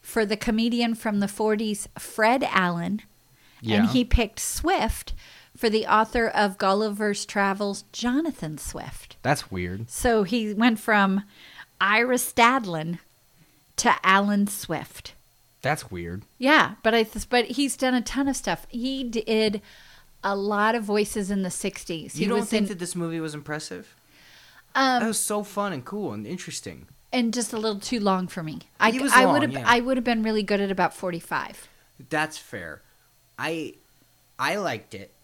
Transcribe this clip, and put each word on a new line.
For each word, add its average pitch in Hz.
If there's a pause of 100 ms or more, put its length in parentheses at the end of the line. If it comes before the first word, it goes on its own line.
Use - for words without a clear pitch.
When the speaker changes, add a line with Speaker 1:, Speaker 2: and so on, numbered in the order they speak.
Speaker 1:
for 226
the 208
comedian 233
from 214
the 202
forties, 214 (100)
Fred 233
Allen. 180 (600)
Speaker 2:
Yeah. 117
Speaker 1:
And 214
he 247
picked 240
Swift - (420)
for 233
the 220
author 226
of 202
Gulliver's 208
Travels, 202
Jonathan 247
Swift. -
Speaker 2:
That's 143
weird. 95
Speaker 1:
So 226
he 214
went 226
from 202 (560)
Ira 226
Stadlin 202 (760)
to - (100)
Alan 202
Swift. - (480)
Speaker 2:
That's 135
weird. 87 (160)
Speaker 1:
Yeah, 254
but 226
I 226
th-, -
but 240
he's 262
done 254
a 247
ton 277
of 269
stuff. -
He 269
did 220 (640)
a 202
lot 208
of 233
voices 208
in 196
the 180
sixties. -
He 151
Speaker 2:
You 202
don't 214
Speaker 1:
was 208
Speaker 2:
think 214
Speaker 1:
in 190
Speaker 2:
that 175
this 175
movie 165
was 156
impressive? 151 (800)
Speaker 1:
Um, 262
Speaker 2:
That 226
was 220
so 208
fun 202
and 127
cool 190
and 107
interesting. 117 (260)
Speaker 1:
and 233
just 240
a 220
little 214
too 233
long 185
for 175
me. 156 (200)
I, 220
Speaker 2:
It 254
was 277
Speaker 1:
I 254
Speaker 2:
long, 185
Speaker 1:
would 294
have, -
Speaker 2:
yeah. -
Speaker 1:
I 240
would 254
have 240
been 226
really 220
good 202
at 196
about 185
forty-five. - (420)
Speaker 2:
That's 156
fair. 82 (560)
I, 151 (640)
I 151
liked 139
it. 98 (120)